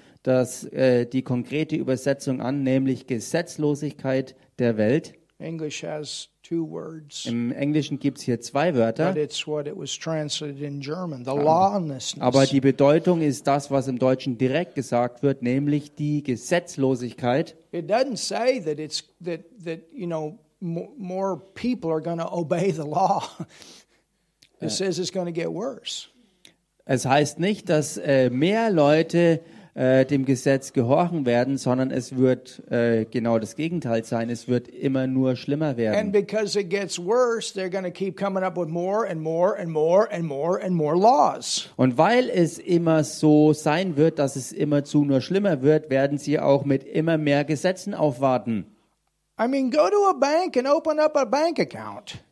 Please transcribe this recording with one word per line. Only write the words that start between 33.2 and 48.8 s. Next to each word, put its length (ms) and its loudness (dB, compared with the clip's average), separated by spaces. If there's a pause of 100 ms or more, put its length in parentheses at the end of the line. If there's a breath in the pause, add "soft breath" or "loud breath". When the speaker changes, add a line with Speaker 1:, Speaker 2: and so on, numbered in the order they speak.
Speaker 1:
das 160 -6
Gegenteil 480 -4
sein. 260 -4
Es 200 -8
wird 180 0
immer 400 -2
nur 300 0
schlimmer 400 -4
werden. 200 0
Speaker 2:
And 160 -2
because 460 -2
it 100 -4
gets 300 -4
worse, 580 0
they're 140 -4
gonna 220 -4
keep 240 -6
coming 260 -2
up 140 -2
with 100 -2
more 420 -2
and 140 -6
more 340 2
and 140 -6
more 400 4
and 140 -4
more 360 -2
and 140 -2
more 240 2
laws. 800 4
Speaker 1:
Und 200 4
weil 320 4
es 300 2
immer 460 2
so 480 6
sein 440 0
wird, 220 4
dass 160 0
es 160 -8
immerzu 540 2
nur 160 4
schlimmer 420 0
wird, 280 4
werden 280 2
sie 220 -2
auch 240 4
mit 180 0
immer 340 0
mehr 280 2
Gesetzen 500 -2
aufwarten. 720 0 (760)